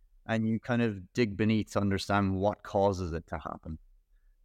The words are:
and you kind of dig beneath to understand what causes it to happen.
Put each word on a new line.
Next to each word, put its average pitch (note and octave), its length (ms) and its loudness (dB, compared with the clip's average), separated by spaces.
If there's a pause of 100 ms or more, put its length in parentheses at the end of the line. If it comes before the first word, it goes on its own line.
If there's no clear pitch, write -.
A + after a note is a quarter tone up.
(260)
and A2 220 0
you A2+ 120 2
kind A#2+ 220 0
of G2 320 -4
dig G#2+ 220 2
beneath G#2+ 360 2
to G#2+ 80 0
understand G2 560 2
what G2 260 0
causes F#2+ 500 0
it - 160 -6
to D#2+ 100 -8
happen. - 400 -10 (680)